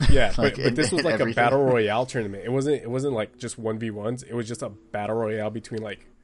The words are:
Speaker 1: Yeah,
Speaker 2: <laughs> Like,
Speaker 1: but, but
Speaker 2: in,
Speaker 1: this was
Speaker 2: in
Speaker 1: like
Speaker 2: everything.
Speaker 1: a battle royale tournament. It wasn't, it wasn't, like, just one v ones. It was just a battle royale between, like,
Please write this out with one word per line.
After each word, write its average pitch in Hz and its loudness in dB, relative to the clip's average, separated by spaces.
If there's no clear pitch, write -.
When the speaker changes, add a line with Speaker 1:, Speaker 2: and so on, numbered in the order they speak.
Speaker 1:
Yeah, 123 8
Speaker 2:
<laughs> - 0
Like, 107 2
Speaker 1:
but, - -
but 131 -2
Speaker 2:
in, 123 2
Speaker 1:
this 151 0
was 180 0
Speaker 2:
in - 0
Speaker 1:
like 139 0
Speaker 2:
everything. 117 0
Speaker 1:
a 120 6
battle 135 4
royale 117 2
tournament. 104 -6
It 117 -4
wasn't, 135 0
it 117 -8
wasn't, 131 -2
like, 107 -6
just 120 -12
one 110 -4
v 113 -4
ones. 110 -6
It - -14
was 117 -4
just 113 -10
a 123 -8
battle 104 -6
royale 107 -2
between, 110 -10
like, 101 -12